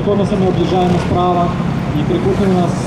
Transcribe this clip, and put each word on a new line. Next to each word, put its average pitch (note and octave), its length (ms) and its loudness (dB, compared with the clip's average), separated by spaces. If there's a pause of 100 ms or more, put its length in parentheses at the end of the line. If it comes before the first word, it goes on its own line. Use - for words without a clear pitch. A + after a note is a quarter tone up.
конусами, G3+ 400 0
об'їжджаємо F3+ 500 2 (100)
справа, F3 360 0 (560)
і - 100 0
трикутник F#3+ 460 0
у F3+ 60 2
нас, F3 120 0 (140)